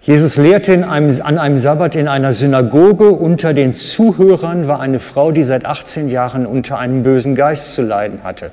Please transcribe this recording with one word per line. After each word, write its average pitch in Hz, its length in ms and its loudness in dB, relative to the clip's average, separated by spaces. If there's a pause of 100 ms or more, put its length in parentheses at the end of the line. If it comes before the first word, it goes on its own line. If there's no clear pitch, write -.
Jesus 147 320 2
lehrte 190 360 4
in 180 100 2
einem, 147 400 0
an 147 160 -2
einem 143 200 0
Sabbat 151 360 0
in 175 140 -2
einer 135 240 -2
Synagoge. 143 800 4
Unter 165 420 0
den 135 180 0
Zuhörern 175 960 0
war 139 140 -2
eine 131 180 -2
Frau, 143 320 -2
die 151 140 0
seit 127 200 -2
achtzehn 147 440 -8
Jahren 127 360 -4
unter 123 340 -6
einem 127 260 -2
bösen 131 320 0
Geist 143 400 -2
zu 135 60 -4
leiden 104 420 -6
hatte 90 280 -12